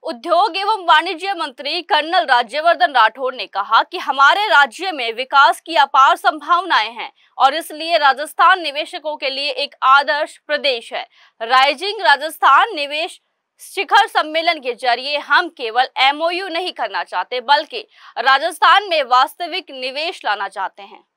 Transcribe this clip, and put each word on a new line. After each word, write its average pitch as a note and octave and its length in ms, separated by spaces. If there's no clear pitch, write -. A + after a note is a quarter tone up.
उद्योग E4 520
एवं G4 300
वाणिज्य E4 480
मंत्री D#4 480
कर्नल D#4+ 440
राज्यवर्धन C#4+ 680
राठौड़ B3+ 420
ने A3 120
कहा G#3 360
कि E4 160
हमारे C#4+ 500
राज्य D#4 440
में A#3+ 200
विकास C#4 480
की E4 160
अपार D4 400
संभावनाएं D#4 760
हैं G#3 180
और C4+ 160
इसलिए D#4+ 440
राजस्थान D4+ 600
निवेशकों D4+ 560
के C4 140
लिए C4+ 220
एक - 220
आदर्श C4+ 520
प्रदेश B3+ 460
है। E3 140
राइजिंग C#4 600
राजस्थान D#4 720
निवेश D4+ 460
शिखर G4+ 460
सम्मेलन D#4+ 520
के B3 140
जरिए B3+ 440
हम D4 300
केवल B3 400
एमओयू E4 480
नहीं F4 240
करना G3 320
चाहते G3 360
बल्कि C#4 460
राजस्थान E4 680
में D#4+ 140
वास्तविक D4+ 680
निवेश C4+ 540
लाना G#3 240
चाहते G3 340
हैं। G3 220